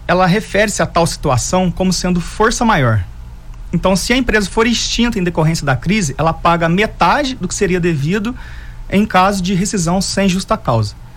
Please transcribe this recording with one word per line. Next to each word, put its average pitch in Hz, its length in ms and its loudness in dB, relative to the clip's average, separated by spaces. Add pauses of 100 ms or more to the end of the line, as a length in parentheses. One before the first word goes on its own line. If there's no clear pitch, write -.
ela 180 180 4
refere-se 196 560 0
a 165 40 2
tal 170 200 0
situação 165 640 0
como 185 220 0
sendo 180 300 0
força 226 420 0
maior. 127 400 2 (720)
Então, 185 240 2
se 240 160 0
a 254 40 4
empresa 214 320 0
for 226 160 2
extinta 233 540 0
em 180 60 0
decorrência 165 400 0
da 135 100 2
crise, 170 420 -2
ela 156 140 2
paga 170 380 2
metade 220 680 2
do 175 140 -8
que - 40 -6
seria 180 280 0
devido 175 520 -2 (560)
em 202 160 2
caso 190 380 2
de 190 100 0
rescisão 185 480 0
sem 196 280 0
justa 180 260 0
causa. 113 400 -2 (220)